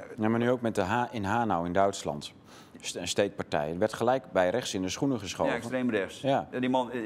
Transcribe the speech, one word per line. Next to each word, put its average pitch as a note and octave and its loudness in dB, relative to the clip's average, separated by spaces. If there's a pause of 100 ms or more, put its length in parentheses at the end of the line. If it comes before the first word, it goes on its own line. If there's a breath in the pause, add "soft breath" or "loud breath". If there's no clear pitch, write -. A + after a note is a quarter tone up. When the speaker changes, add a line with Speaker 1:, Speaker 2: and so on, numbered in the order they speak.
(180)
Speaker 1:
Ja, G#2+ 2
maar A#2 4
nu A#2+ 2
ook B2 2
met A2 0
de G#2 4
Ha-, A#2 2
in A2 -4
Hanau G2 2
in F2 -2
Duitsland. F#2 2 (460 loud breath)
St-, - -8
een F#2 -6
steekpartij. F#2+ 0
Er E2+ -4
werd G#2+ 2
gelijk B2+ 0
bij F#2 4
rechts B2 -2
in G2 -2
de F#2 -2
schoenen C3 -2
geschoven. G2 -2
Speaker 2:
Ja, B2 -2
extreem B2 -2
rechts. F#2+ -2
Speaker 1:
Ja. C3 0
Speaker 2:
Ja, B2 -4
die B2+ 0
man, B2+ 0
eh, B2 -4